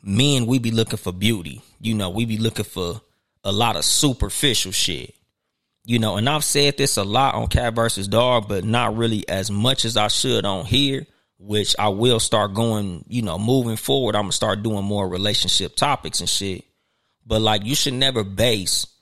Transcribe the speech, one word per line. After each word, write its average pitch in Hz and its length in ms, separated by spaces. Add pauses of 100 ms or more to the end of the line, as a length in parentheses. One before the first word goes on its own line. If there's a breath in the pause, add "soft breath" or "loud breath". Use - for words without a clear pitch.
men, 123 460
we 131 120
be 117 120
looking 113 260
for 92 160
beauty. 92 480 (200)
You 110 120
know, 101 160
we 110 160
be 110 120
looking 110 260
for 90 380 (420)
a 98 80
lot 110 240
of - 80
superficial 117 880
shit. - 440 (720)
You 117 140
know, 110 160
and 110 140
I've 151 160
said 143 320
this 135 180
a 101 80
lot 120 320
on 113 120
Cat 123 260
versus 113 340
Dog, 117 400
but 98 160
not 110 320
really 113 320
as 95 240
much 113 320
as 110 140
I 107 100
should 117 380
on 95 200
here, 135 400 (340)
which 104 380
I 107 120
will 110 320
start 104 320
going, 104 560
you 120 120
know, 90 160
moving 117 380
forward, 127 400
I'ma 104 140
start 101 340
doing 104 220
more 101 240
relationship 98 680
topics - 460
and 87 80
shit. 95 340 (640)
But, 110 160
like, 107 240
you 131 100
should 139 200
never 131 280
base 98 640 (140)